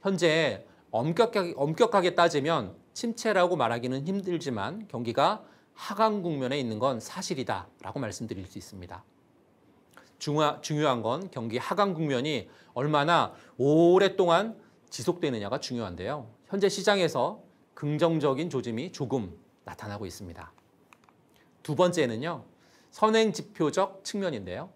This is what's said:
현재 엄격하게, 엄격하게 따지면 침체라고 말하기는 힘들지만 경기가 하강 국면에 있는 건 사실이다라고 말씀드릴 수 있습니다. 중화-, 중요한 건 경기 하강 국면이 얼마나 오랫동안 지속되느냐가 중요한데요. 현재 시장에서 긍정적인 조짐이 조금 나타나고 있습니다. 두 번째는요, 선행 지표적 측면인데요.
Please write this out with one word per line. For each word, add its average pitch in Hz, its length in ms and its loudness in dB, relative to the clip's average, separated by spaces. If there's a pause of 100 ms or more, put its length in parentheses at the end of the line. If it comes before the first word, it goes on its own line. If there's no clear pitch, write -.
현재 160 640 2 (240)
엄격하게, 170 640 2
엄격하게 175 600 2
따지면 147 600 2 (200)
침체라고 196 640 0
말하기는 127 500 -2
힘들지만 170 840 -4
경기가 135 560 0 (300)
하강 214 480 0
국면에 143 360 -2
있는 113 200 -4
건 127 200 0
사실이다라고 123 1000 -8
말씀드릴 104 460 -8
수 - 100 -16
있습니다. 90 480 -16 (1120)
중화-, 147 440 0
중요한 147 400 2
건 143 280 -2
경기 117 280 -6
하강 196 340 0
국면이 143 560 -2 (240)
얼마나 147 600 2 (240)
오랫동안 180 1000 6 (340)
지속되느냐가 127 680 -2
중요한데요. 113 680 -6 (200)
현재 196 200 0
시장에서 185 720 0 (300)
긍정적인 151 800 0
조짐이 123 420 -4
조금 113 420 -4 (300)
나타나고 104 400 -10
있습니다. 85 480 -14 (1080)
두 151 120 -4
번째는요, 151 680 0 (460)
선행 220 420 2
지표적 180 720 -2
측면인데요. 147 720 -6